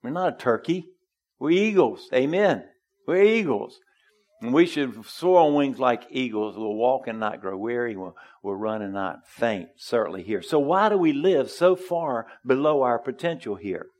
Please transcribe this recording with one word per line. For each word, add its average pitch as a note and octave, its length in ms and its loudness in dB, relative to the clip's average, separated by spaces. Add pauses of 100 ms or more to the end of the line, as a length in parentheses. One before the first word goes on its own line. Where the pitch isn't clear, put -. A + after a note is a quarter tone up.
We're B2 80 -8
not F3 240 -2
a - 20 -16
turkey. D#3+ 500 -2 (520)
We're C#3+ 120 -2
eagles. F#3 600 2
Amen. D3 520 2 (420)
We're F3+ 160 4
eagles. G3+ 560 2 (600)
And A#2+ 140 -4
we E3+ 100 8
should C3+ 400 -4
soar F3+ 360 4
on D3+ 140 4
wings C#3 240 0
like B2 320 0
eagles. G#2+ 460 -4
We'll G#2+ 180 -6
walk B2 340 0
and A2+ 120 -8
not G#2+ 200 -6
grow F#2+ 180 -8
weary. A#2+ 380 -4
We'll, F#2 200 -12 (260)
we'll G2+ 120 -6
run G#2+ 260 -6
and G2 140 -8
not F#2+ 320 -8
faint, G#2+ 500 -4
certainly F#2+ 460 -4
here. G2+ 180 -4
So - 180 0
why F3+ 300 2
do G#3 80 2
we E3 160 2
live D3 380 0
so F3+ 260 2
far D#3+ 500 -6 (200)
below C#3 360 2
our A#2+ 160 2
potential B2+ 580 -6
here? F#2+ 320 -8 (120)